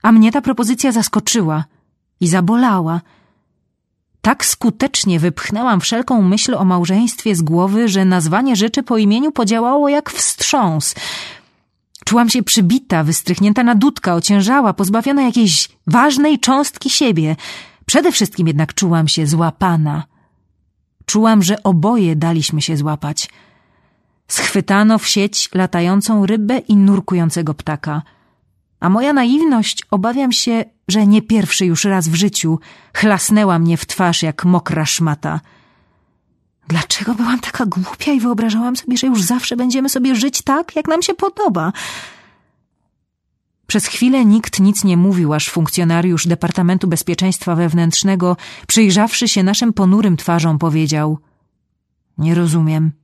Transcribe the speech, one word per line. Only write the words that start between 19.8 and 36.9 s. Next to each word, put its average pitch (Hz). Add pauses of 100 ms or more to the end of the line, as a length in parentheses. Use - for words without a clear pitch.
Czułam, 214
że 202
oboje 185
daliśmy 156
się 156
złapać. 151 (1000)
Schwytano 208
w -
sieć 208
latającą 190
rybę 214
i -
nurkującego 180
ptaka. 151 (800)
A 170
moja 254
naiwność, 262
obawiam 240
się, 226 (220)
że 202
nie 214
pierwszy 208
już 170
raz 185
w 165
życiu, 165 (340)
chlasnęła 202
mnie 165
w -
twarz 175
jak 156
mokra 160
szmata. 156 (1300)
Dlaczego 170